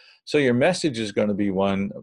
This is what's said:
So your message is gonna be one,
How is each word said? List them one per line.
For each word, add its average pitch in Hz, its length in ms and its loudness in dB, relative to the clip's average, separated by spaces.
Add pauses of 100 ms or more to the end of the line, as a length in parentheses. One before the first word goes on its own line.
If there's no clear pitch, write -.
(240)
So - 140 0
your 127 160 2
message 147 440 0
is 107 140 -4
gonna 107 220 0
be 101 160 0
one, 98 400 0 (120)